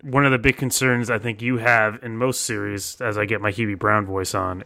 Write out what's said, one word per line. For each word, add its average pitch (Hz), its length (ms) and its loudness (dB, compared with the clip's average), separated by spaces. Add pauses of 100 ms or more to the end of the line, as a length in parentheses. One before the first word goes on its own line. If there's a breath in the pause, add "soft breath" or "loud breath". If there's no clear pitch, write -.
one 139 200 2
of 135 80 4
the 127 60 4
big 127 180 4
concerns 120 540 0
I 117 80 0
think 107 240 -6
you 123 160 0
have 113 460 4
in 113 120 -8
most 127 260 0
series, 104 600 -4
as 110 160 -2
I 104 80 2
get 104 160 -2
my 104 100 0
Hubie 104 260 -2
Brown 107 280 2
voice 95 300 -4
on, 92 300 -4